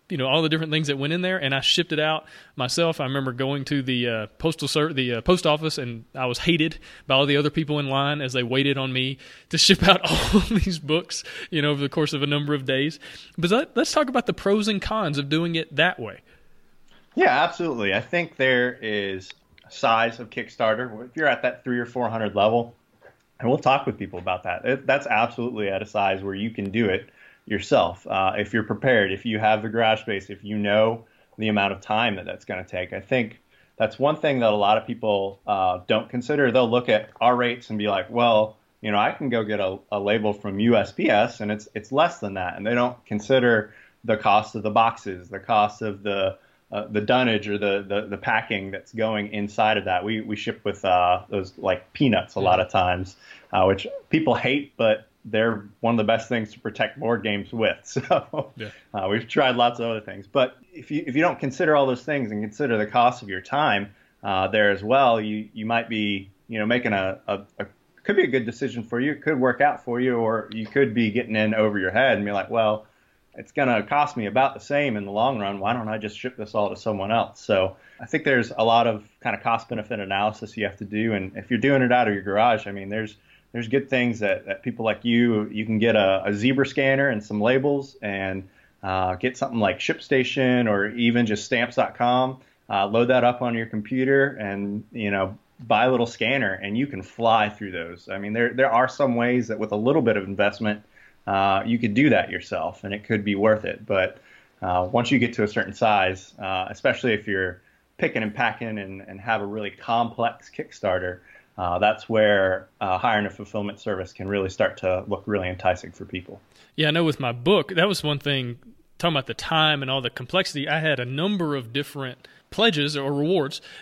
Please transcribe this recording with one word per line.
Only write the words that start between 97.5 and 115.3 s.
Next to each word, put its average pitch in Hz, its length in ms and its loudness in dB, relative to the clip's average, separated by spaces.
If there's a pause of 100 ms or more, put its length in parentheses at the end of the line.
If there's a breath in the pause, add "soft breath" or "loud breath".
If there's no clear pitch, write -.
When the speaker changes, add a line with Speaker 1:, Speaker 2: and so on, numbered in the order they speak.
Speaker 2:
those. 87 380 -10
I 98 80 -6
mean, 101 160 -6
there, 120 180 0
there 131 180 2
are 123 180 4
some 127 280 0
ways 120 320 2
that 107 100 -6
with 107 140 -4
a 104 40 0
little 131 260 2
bit 107 160 2
of 95 60 -4
investment, 101 580 -2 (440 soft breath)
uh, 98 380 2
you 117 140 0
could 110 160 -2
do 139 160 6
that 92 180 4
yourself 87 560 -8
and 98 80 -8
it 107 120 -8
could 104 200 -2
be 101 120 0
worth 107 280 4
it. - 220 -8
But, 95 320 0 (420 soft breath)
uh, 90 320 0
once 117 180 2
you 139 80 4
get 120 160 0
to 107 100 0
a 101 40 2
certain 107 240 -4
size, 95 680 0
uh, 95 300 -4
especially 117 460 -2
if 104 120 -4
you're 95 360 -4 (340 soft breath)
picking 127 260 -2
and 107 120 -6
packing 113 440 -4
and, 98 220 -10
and 98 180 -16
have 110 220 -2
a 101 60 -6
really 104 240 -6
complex 117 840 -2
Kickstarter, 90 640 -4 (380 soft breath)
uh, 90 200 -2
that's 107 280 0
where, 101 600 2 (140)
uh, 92 160 0
hiring 107 260 2
a 95 60 -4
fulfillment 101 500 -8
service 92 320 -6
can 95 160 -10
really 98 220 -2
start 95 260 -2
to 92 300 -2
look 98 180 -6
really 95 240 -2